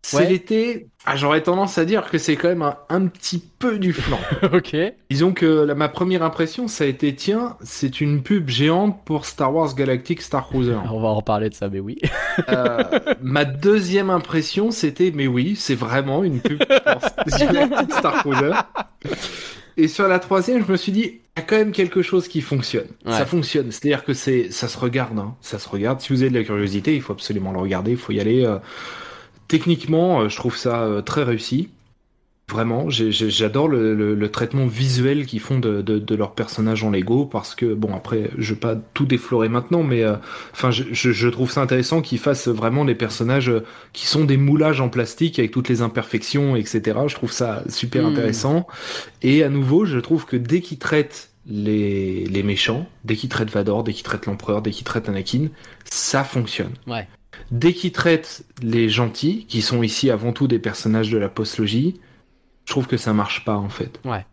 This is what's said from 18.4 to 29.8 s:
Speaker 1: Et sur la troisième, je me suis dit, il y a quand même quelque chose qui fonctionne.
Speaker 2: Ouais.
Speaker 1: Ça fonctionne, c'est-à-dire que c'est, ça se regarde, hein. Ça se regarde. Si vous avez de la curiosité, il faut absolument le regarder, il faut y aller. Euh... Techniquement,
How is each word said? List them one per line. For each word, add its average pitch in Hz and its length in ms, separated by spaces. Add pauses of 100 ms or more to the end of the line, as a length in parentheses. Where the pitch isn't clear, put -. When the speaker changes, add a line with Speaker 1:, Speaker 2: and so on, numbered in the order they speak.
Speaker 1:
Et 160 100
sur 196 200
la 185 120
troisième, 190 460
je 185 60
me 185 60
suis 196 140
dit, 208 100
il - 380
y - 0
a - 40
quand 214 140
même 214 140
quelque 185 300
chose 180 260
qui 156 140
fonctionne. 127 460 (180)
Speaker 2:
Ouais. 117 80
Speaker 1:
Ça 110 140
fonctionne, 143 440
c'est-à-dire 143 320
que 139 100
c'est, 123 380
ça - 160
se - 120
regarde, 120 400
hein. 104 220
Ça - 180
se - 100
regarde. 117 320
Si - 100
vous 127 120
avez 131 80
de 123 80
la 110 40
curiosité, 104 520
il 135 60
faut 104 120
absolument 95 380
le 92 80
regarder, 95 320
il 123 60
faut 113 140
y 107 80
aller. 117 260
Euh... 104 120 (880)
Techniquement, 160 720